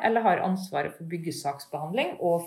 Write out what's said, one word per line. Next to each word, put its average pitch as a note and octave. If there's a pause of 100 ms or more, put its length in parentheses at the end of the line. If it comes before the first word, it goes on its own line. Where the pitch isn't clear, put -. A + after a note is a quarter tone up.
eller A3+
har G3
ansvaret F#3
for -
byggesaksbehandling E3
og E3+